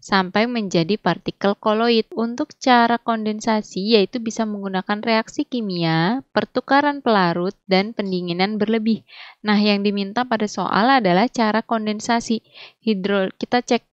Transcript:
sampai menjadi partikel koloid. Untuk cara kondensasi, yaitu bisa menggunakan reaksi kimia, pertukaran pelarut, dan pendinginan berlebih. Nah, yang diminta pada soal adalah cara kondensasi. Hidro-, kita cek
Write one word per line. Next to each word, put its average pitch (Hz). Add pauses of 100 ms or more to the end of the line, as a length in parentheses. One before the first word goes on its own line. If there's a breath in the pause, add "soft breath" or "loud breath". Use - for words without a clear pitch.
sampai 202
menjadi 196
partikel -
koloid. 220
Untuk 240
cara 233
kondensasi, 214
yaitu 208
bisa 226
menggunakan 196
reaksi 226
kimia, 180
pertukaran 277
pelarut, 180 (160)
dan 196
pendinginan 185
berlebih. 214 (400 loud breath)
Nah, 208
yang 202
diminta 202
pada 214
soal 196
adalah 220
cara 220
kondensasi. 220 (400 loud breath)
Hidro-, 196
kita -
cek 240 (160)